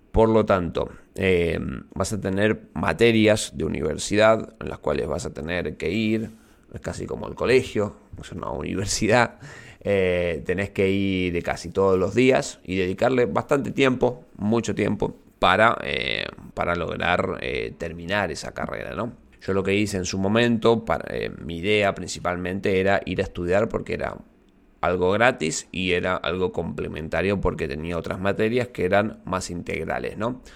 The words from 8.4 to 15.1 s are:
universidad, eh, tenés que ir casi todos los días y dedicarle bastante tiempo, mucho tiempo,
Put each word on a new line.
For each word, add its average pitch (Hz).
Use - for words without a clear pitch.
universidad, 98
eh, 90
tenés 95
que 98
ir 92
casi -
todos 95
los 98
días 131
y 92
dedicarle 117
bastante 117
tiempo, 127
mucho 107
tiempo, 104